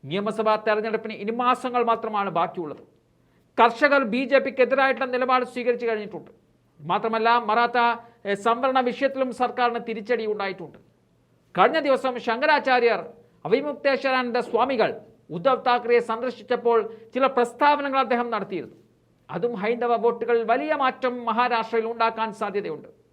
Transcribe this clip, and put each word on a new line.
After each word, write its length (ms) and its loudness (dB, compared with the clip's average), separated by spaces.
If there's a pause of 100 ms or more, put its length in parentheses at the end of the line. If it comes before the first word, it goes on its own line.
നിയമസഭാ 500 -2 (120)
തെരഞ്ഞെടുപ്പിന് 460 -2
ഇനി 180 -8
മാസങ്ങൾ 520 -2
മാത്രമാണ് 460 -2
ബാക്കിയുള്ളത്. 540 -4 (760)
കർഷകർ 440 6 (100)
ബി 180 0
ജെ 80 6
പിക്ക് 220 0
എതിരായിട്ടുള്ള 540 2
നിലപാട് 300 2
സ്വീകരിച്ചു 400 -4
കഴിഞ്ഞിട്ടുണ്ട്. 460 -6 (500)
മാത്രമല്ല 560 0
മറാത്ത, 420 0 (460)
ഏഹ്, 100 -2
സംവരണ 440 0
വിഷയത്തിലും 520 -2 (100)
സർക്കാരിന് 460 0
തിരിച്ചടി 460 -4
ഉണ്ടായിട്ടുണ്ട്. 440 -8 (800)
കഴിഞ്ഞ 220 6
ദിവസം 400 0
ശങ്കരാചാര്യർ, 840 2 (440)
അവിമുക്തേശ്വരാനന്ദ 920 0
സ്വാമികൾ 640 0 (280)
ഉദ്ധവ് 380 0
താക്കറെയെ 320 4
സന്ദർശിച്ചപ്പോൾ 920 -2 (200)
ചില 140 2
പ്രസ്താവനകൾ 720 0
അദ്ദേഹം 300 0
നടത്തിയിരുന്നു. 460 -6 (540)
അതും 320 -2
ഹൈന്ദവ 340 0
വോട്ടുകളിൽ 480 0
വലിയ 320 0
മാറ്റം 500 -2
മഹാരാഷ്ട്രയിൽ 680 0
ഉണ്ടാക്കാൻ 480 -2
സാധ്യതയുണ്ട്. 480 -6 (260)